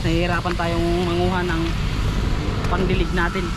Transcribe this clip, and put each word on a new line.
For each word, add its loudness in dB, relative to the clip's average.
nahihirapan 0
tayong 0
manguha 2
ng 0
pangdilig 2
natin. -2